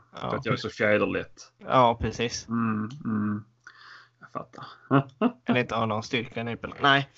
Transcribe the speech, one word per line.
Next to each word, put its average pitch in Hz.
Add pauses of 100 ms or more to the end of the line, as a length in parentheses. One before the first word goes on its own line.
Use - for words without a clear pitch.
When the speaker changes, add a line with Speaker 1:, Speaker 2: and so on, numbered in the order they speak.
(140)
Speaker 1:
Ja. -
Speaker 2:
För 120
att -
jag 110
är 101
så 107
fjäderlätt. 101
Speaker 1:
Ja, 123
precis. 117
Speaker 2:
Mm, 113 (160)
mm. 104 (760)
Jag -
fattar. - (240)
<laughs> 139 (400)
Speaker 1:
Eller 123
inte 120
har 113
någon 110
styrka 117
i -
nyporna. 113
Nej. 139